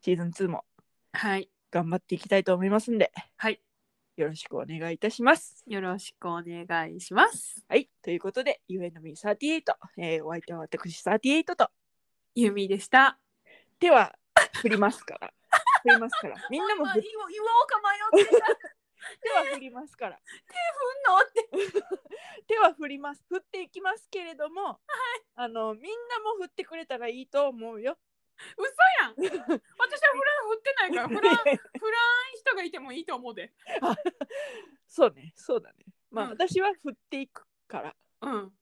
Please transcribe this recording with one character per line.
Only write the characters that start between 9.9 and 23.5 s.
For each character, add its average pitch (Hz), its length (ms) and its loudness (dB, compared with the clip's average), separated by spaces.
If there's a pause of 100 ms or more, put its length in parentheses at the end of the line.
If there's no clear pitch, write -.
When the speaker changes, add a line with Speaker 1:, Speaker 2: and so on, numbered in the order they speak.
Speaker 1:
え 165 240 -2
ー、 - 20 -12
お 156 60 -8
相 170 120 -8
手 170 120 -14
は 165 60 -10
私、 165 420 -10
サ 196 100 0
ー 220 60 2
テ 254 100 0
ィ 269 60 4
エ 311 60 4
イ 330 40 -2
ト 359 120 -6
と、 - 120 4 (680)
Speaker 2:
ユ 226 180 4
ミ 202 160 -2
で 196 120 0
し - 80 -14
た。 269 300 6 (600)
Speaker 1:
手 349 120 6
は 233 260 8 (460)
振 226 80 2
り 214 80 2
ま 202 120 4
す - 140 -10
か - 160 -14
ら。 - 140 -16 (160)
<laughs> - 320 4
振 - 80 4
り 807 80 10
ま 226 100 -2
す - 60 -6
か 640 140 -4
ら。 - 80 -12 (120)
み 269 100 -4
ん 370 80 -2
な 415 100 2
も 302 100 -2
振 - 0 -
っ-、 - 0 -
Speaker 2:
ま 392 60 -2
あ、 - 20 -2
ま - 0 -
あ、 - 0 -
言 427 80 2 (180)
お 415 60 -8
う、 - 20 -10
言 415 140 -10
お - 20 -6
う 466 220 4
か 440 140 -2 (340)
迷 403 80 10
っ 392 40 4
て 480 140 6
た。 440 60 -2
Speaker 1:
<laughs> - 400 -4 (340)
手 453 100 -6
は 339 140 2 (100)
振 - 60 -10
り 262 100 -14
ま 247 160 -14
す - 100 -20
か 226 120 -8
ら。 165 80 -12
Speaker 2:
手 - 60 -20 (500)
振 539 280 -6
ん 480 120 2
の 370 80 6
っ 508 120 2
て。 440 200 -2
Speaker 1:
<laughs> - 960 -8
手 440 100 0
は 403 160 6
振 302 140 -10
り 277 100 -10
ま 285 160 -12
す。 - 140 -20
振 349 100 -8
っ - 20 -8
て 370 220 -12